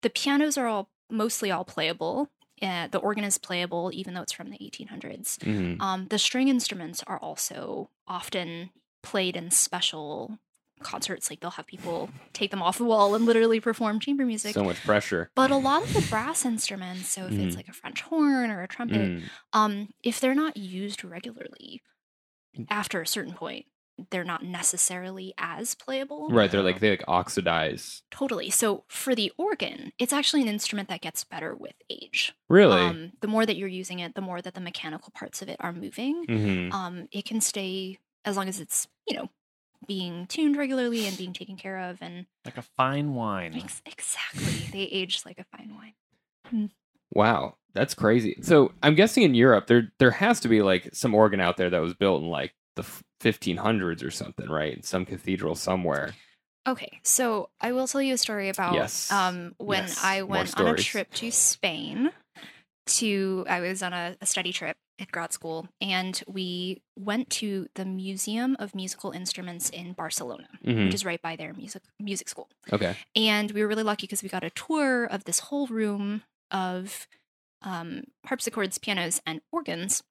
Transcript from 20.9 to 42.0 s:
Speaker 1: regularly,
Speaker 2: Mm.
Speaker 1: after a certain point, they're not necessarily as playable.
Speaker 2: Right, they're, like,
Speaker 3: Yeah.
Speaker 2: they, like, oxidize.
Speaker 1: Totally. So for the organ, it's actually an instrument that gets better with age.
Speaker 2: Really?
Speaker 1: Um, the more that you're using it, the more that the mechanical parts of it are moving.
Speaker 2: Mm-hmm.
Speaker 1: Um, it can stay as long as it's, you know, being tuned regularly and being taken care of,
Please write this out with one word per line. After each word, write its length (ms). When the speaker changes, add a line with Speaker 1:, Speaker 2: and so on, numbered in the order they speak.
Speaker 1:
regularly, 800
Speaker 2:
Mm. 120
Speaker 1:
after 320
a 40
certain 280
point, 320
they're 140
not 180
necessarily 960
as 360
playable. 560
Speaker 2:
Right, 200
they're, 120
like, 140
Speaker 3:
Yeah. 40
Speaker 2:
they, 100
like, 160
oxidize. 1040
Speaker 1:
Totally. 400
So 380
for 260
the 220
organ, 600
it's 140
actually 300
an 60
instrument 400
that 140
gets 220
better 300
with 200
age. 420
Speaker 2:
Really? 320
Speaker 1:
Um, 400
the 80
more 180
that 100
you're 120
using 320
it, 140
the 60
more 220
that 120
the 60
mechanical 520
parts 300
of 60
it 120
are 120
moving. 540
Speaker 2:
Mm-hmm. 480
Speaker 1:
Um, 380
it 120
can 160
stay 580
as 120
long 120
as 100
it's, 300
you 100
know, 140
being 400
tuned 300
regularly 500
and 120
being 160
taken 220
care 220
of, 220